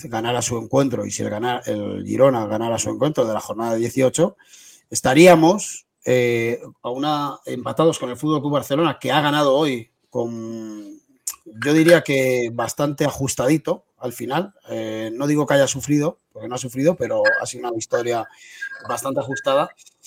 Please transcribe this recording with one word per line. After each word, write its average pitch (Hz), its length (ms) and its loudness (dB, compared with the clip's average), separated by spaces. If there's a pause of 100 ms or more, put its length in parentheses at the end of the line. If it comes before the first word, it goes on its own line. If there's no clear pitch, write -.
ganara 117 400 -2
su 117 160 -4
encuentro 117 480 0
y 101 40 -10
si - 120 -6
el 107 80 -4
gana-, 123 340 -4
el 101 400 -6
Girona 117 400 4
ganara 113 320 -2
su 117 140 -4
encuentro 113 340 0
de 110 80 -2
la 107 60 -4
jornada 113 340 -6
dieciocho, 127 640 0 (540)
estaríamos, 170 960 6 (160)
eh, 120 560 2 (220)
a 123 80 -8
una, 143 560 -4
empatados 131 540 -2
con 127 100 -6
el 120 80 -8
Fútbol 151 240 -2
Club 143 120 -4
Barcelona, 143 460 0
que 127 120 -4
ha 147 100 2
ganado 147 320 2
hoy 135 380 0 (180)
con, 113 880 -8 (460)
yo 117 280 -2
diría 160 280 8
que 131 500 0
bastante 123 540 -2
ajustadito 139 800 -2 (140)
al 127 120 -8
final. 147 440 -4 (160)
Eh, 110 420 -6
no 135 140 -4
digo 147 180 2
que 147 80 0
haya 139 140 6
sufrido, 147 520 -2 (140)
porque 110 140 -12
no 123 80 -8
ha - 20 -6
sufrido, 131 380 0
pero 113 260 -2 (180)
ha - 60 -6
sido 123 220 -10
una 117 80 -6
victoria 117 520 -4 (600)
bastante 135 300 -6
ajustada. 135 500 0 (380)